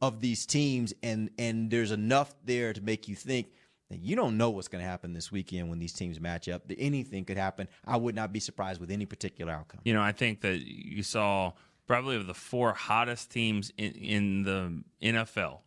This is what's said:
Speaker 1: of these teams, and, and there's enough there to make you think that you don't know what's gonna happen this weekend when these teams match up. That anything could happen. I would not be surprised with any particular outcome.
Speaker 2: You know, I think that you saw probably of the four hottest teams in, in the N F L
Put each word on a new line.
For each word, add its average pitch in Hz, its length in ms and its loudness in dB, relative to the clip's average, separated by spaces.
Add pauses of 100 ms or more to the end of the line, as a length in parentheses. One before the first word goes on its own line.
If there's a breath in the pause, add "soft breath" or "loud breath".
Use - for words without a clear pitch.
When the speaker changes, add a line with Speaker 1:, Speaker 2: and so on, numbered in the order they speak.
Speaker 1:
of 117 200 2
these 120 260 0
teams, 131 460 2 (100)
and, 110 340 0
and 113 320 0
there's 113 220 4
enough 117 420 4 (120)
there 120 280 2
to 101 80 -8
make 107 280 -2
you 101 60 -6
think 127 340 -2 (400 soft breath)
that 95 100 -10
you 110 160 -2
don't 143 220 2
know 117 120 6
what's 98 200 -4
gonna 90 160 -6
happen 90 280 -6
this 82 180 -8
weekend 90 380 -4
when 85 80 -4
these 85 160 -4
teams 87 280 -6
match 85 280 -4
up. 87 200 -6
That 95 100 -6
anything 127 460 -2
could 95 120 -4
happen. 95 300 -2 (180 soft breath)
I 120 120 2
would 117 180 0
not 107 180 -4
be 107 60 -2
surprised 95 420 -6
with 87 80 -8
any 101 160 -2
particular 90 460 -6
outcome. 78 320 -10
Speaker 2:
You 117 100 4
know, 107 80 6
I 104 120 4
think 110 280 0
that 92 240 0
you - 380 -8
saw 98 480 2 (340 soft breath)
probably 127 300 2
of 101 120 -2
the 90 60 -6
four 123 380 2
hottest 117 580 0
teams 110 480 0
in, 104 140 -2
in 101 520 2
the 92 380 -2 (200)
N 113 160 2
F 113 200 -2
L 78 300 -4